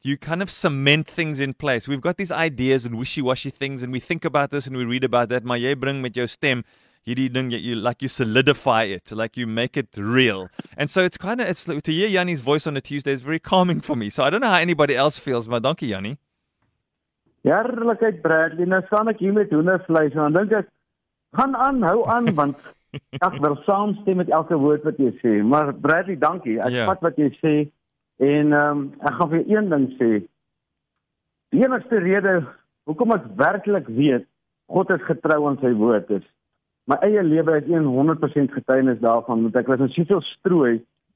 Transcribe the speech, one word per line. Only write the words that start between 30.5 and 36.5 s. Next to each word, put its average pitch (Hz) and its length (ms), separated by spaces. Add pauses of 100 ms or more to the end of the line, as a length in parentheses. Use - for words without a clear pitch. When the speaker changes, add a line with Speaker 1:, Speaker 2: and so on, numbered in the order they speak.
Speaker 2:
Die 208 120
enigste 247 360
rede 185 460 (400)
hoekom 220 260
ek 202 120 (120)
werklik 185 520
weet 123 400 (420)
God 190 200
is 170 120
getrou 151 460
aan 139 120
sy 123 140
woord 107 360
is, 98 140 (640)